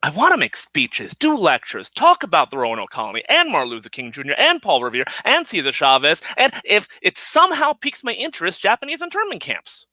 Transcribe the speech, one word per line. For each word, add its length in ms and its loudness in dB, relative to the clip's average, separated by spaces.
I 100 0
wanna 260 4
make 180 -2
speeches, 580 -4
do 240 2
lectures, 520 0
talk 340 4
about 280 2
the 60 -8
Roanoke 320 -2
colony 380 -6
and 240 2
Martin 200 0
Luther 180 -12
King 240 -14
Junior 240 -6
and 240 2
Paul 200 2
Revere 220 -2
and 200 0
Cesar 280 -4
Chavez, 480 4
and 160 2
if 240 2
it 160 -2
somehow 560 2
piques 280 -8
my 120 -4
interest, 480 -6
Japanese 400 0
internment 400 -6
camps. 520 -10